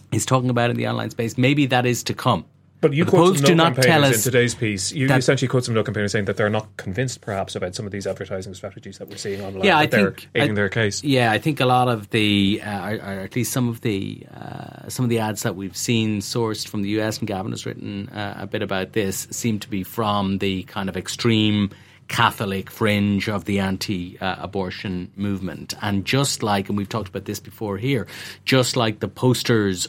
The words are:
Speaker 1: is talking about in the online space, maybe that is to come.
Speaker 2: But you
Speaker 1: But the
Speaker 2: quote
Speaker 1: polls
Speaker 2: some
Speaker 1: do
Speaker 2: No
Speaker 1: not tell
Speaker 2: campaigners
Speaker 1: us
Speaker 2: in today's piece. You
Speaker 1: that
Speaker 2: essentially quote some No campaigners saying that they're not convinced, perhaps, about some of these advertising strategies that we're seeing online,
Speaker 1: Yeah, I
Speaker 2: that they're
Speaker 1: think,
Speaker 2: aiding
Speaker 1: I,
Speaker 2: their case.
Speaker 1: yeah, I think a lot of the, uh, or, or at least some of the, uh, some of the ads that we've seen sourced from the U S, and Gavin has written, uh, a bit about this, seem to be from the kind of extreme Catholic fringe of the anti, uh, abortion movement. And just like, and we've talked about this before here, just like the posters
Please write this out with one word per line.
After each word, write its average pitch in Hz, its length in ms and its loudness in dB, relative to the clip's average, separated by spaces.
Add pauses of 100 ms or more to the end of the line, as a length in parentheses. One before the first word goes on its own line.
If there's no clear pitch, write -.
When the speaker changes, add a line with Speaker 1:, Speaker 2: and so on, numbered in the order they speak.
(120)
Speaker 1:
is 107 120 0
talking 127 240 2
about 120 220 2
in 117 60 -2
the 117 100 -4
online 113 240 -4
space, - 260 -4
maybe 139 300 4
that 123 180 2
is 123 200 0
to 101 100 -4
come. 104 300 0 (360)
Speaker 2:
But 151 120 4
you 156 120 2
Speaker 1:
But - 60 2
the 190 60 6
Speaker 2:
quote 175 120 10
Speaker 1:
polls 190 100 4
Speaker 2:
some 139 80 4
Speaker 1:
do 180 80 8
Speaker 2:
No 165 100 8
Speaker 1:
not 165 100 4
tell 127 100 4
Speaker 2:
campaigners 143 260 8
Speaker 1:
us 110 160 2
Speaker 2:
in 117 60 0
today's 120 220 4
piece. 104 380 -2
You 135 160 0
Speaker 1:
that 131 100 6
Speaker 2:
essentially 131 300 2
quote 123 160 0
some 120 100 -2
No 107 80 2
campaigners 104 300 -2
saying 104 140 0
that 101 100 -2
they're 104 140 2
not 107 260 -4
convinced, 123 460 -6
perhaps, 98 340 -6
about 92 180 -6
some 110 120 -8
of 95 60 -8
these 98 140 -6
advertising 95 480 -8
strategies 101 440 -16
that 98 100 -14
we're 101 80 -16
seeing 98 240 -8
online, 98 240 -6
Speaker 1:
Yeah, 180 140 6
I 151 80 4
Speaker 2:
that 120 40 -2
they're 101 200 4
Speaker 1:
think, - 240 -16
Speaker 2:
aiding 127 160 2
Speaker 1:
I, 107 40 -2
Speaker 2:
their 101 140 2
case. 107 340 -2
Speaker 1:
yeah, 123 300 4
I 107 60 2
think 147 220 -2
a 131 60 4
lot 127 220 4
of 110 220 -4
the, 104 540 2
uh, 101 260 -6
or, 110 40 -4
or 98 280 -8
at 98 120 -12
least 120 180 -2
some 123 180 0
of 117 100 -8
the, 98 440 -4 (120)
uh, - 520 -14
some - 140 -4
of 123 60 2
the 117 100 2
ads 107 260 -2
that 101 120 -2
we've 95 200 -8
seen 110 440 0
sourced 110 480 -4
from 107 140 -4
the 98 80 -2
U 107 100 0
S, 107 180 -2
and 113 80 -6
Gavin 104 260 -4
has 113 140 -10
written, 101 440 -8
uh, 101 280 -8
a 98 80 -8
bit 104 140 -4
about 95 320 -2
this, 98 400 -2
seem 110 280 -2
to - 80 -12
be 95 140 -4
from 101 560 0
the 95 260 -2
kind 98 260 -6
of 90 60 -8
extreme 107 760 2 (360)
Catholic 98 640 0
fringe 101 580 2
of 101 160 -4
the 98 160 0
anti, 95 600 -4
uh, 92 180 -2
abortion 92 800 -6
movement. 95 640 -6
And 98 240 0
just 135 380 0
like, 101 260 0
and 101 80 -2
we've 101 120 -2
talked 104 200 -6
about 95 160 -10
this 104 160 -8
before 101 380 -8
here, 120 280 0 (380)
just 127 320 4
like 113 240 0
the 104 80 -2
posters 107 800 2